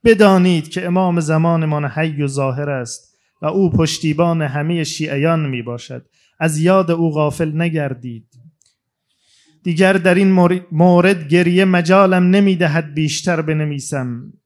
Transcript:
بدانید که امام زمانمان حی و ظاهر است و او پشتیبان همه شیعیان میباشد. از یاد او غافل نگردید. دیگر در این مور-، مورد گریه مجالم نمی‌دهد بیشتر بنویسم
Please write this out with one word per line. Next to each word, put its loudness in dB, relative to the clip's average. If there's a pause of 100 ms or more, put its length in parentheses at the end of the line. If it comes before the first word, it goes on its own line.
بدانید 4
که -10
امام 0
زمانمان 0
حی -4
و -2
ظاهر -4
است -10 (240)
و -8
او 0
پشتیبان 0
همه -4
شیعیان -2
میباشد. -10 (340)
از -2
یاد 2
او 0
غافل -2
نگردید. -8 (1400)
دیگر 2
در 2
این 4
مور-، 2
مورد 2
گریه 2
مجالم 4
نمی‌دهد 2
بیشتر -4
بنویسم -6 (120)